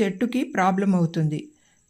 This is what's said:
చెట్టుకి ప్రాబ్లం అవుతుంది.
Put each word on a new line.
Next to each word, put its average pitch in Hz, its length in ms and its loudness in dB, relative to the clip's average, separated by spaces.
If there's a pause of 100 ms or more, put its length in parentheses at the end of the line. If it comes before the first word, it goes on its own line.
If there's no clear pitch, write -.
చెట్టుకి 226 420 -2
ప్రాబ్లం 190 500 2
అవుతుంది. 160 540 0 (420)